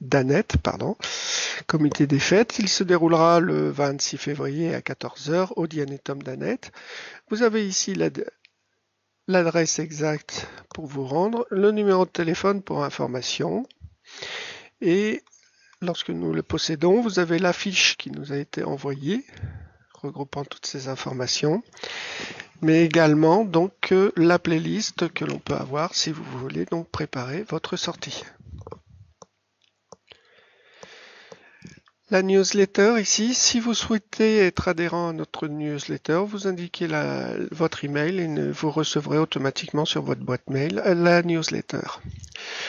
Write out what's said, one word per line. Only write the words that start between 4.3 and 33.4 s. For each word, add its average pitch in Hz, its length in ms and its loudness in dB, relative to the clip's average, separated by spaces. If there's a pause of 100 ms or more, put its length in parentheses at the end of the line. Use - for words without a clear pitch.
à 123 80 -6
quatorze 135 480 -8
heures 180 260 0
au 165 100 -2
Dianetum 139 560 -6
d'Annette. 143 500 -6 (580)
Vous 214 120 -2
avez 220 240 2
ici 190 280 -2
l'ad-, 160 340 -2 (1000)
l'adresse 165 500 2
exacte 151 720 -6 (260)
pour 160 120 -10
vous 139 200 -6
rendre, 208 440 0
le 202 200 4
numéro 202 340 4
de - 60 -2
téléphone 180 500 0
pour 151 220 -4
information. 143 840 -4 (1160)
Et 214 420 2 (580)
lorsque 175 300 -4
nous 170 240 -2
le 160 80 0
possédons, 160 580 2
vous 196 200 0
avez 170 180 2
l'affiche 185 580 0
qui - 140 -10
nous 143 220 -10
a 143 40 -2
été 143 280 -6
envoyée, 143 600 -4 (720)
regroupant 143 500 -10
toutes - 220 -14
ces 135 220 -10
informations. 135 760 -2 (1000)
Mais 160 200 8
également 160 600 6
donc, 180 480 0
euh, 190 240 6
la 175 220 6
playlist 170 760 -2
que - 120 -6
l'on 143 140 -6
peut - 160 -6
avoir 139 400 -4
si - 160 -2
vous 151 140 -8 (140)
voulez 147 260 -6
donc 170 240 -6
préparer 143 600 -6
votre 160 280 -6
sortie. - 480 -8 (3750)
La 190 120 6
newsletter 196 800 4
ici, 220 340 2
si - 260 2